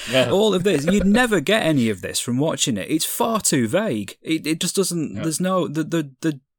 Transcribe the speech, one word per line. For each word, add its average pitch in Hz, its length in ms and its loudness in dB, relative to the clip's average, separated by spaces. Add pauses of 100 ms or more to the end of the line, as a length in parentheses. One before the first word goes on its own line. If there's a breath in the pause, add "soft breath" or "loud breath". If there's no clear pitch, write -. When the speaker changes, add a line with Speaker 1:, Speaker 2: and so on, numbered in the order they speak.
(100)
Speaker 1:
Yeah. 123 200 4
Speaker 2:
All 202 240 2
of 180 100 0
this, 156 220 2
you'd 185 200 4
never 214 340 4
get 139 220 0
any 135 280 2
of 92 100 -4
this 92 180 -6
from 123 200 -2
watching 131 400 0
it. 90 120 -6
It's 160 140 0
far 226 340 -2
too 127 300 2
vague. 135 540 -2
It, 156 240 -4
it 160 160 -2
just 180 120 -4
doesn't. 175 420 -2
Speaker 1:
Yeah. - 80 -6
Speaker 2:
There's 160 160 -4
no 180 280 0
the, 151 160 -2
the, 156 260 -2 (120)
the, 151 180 -2 (180)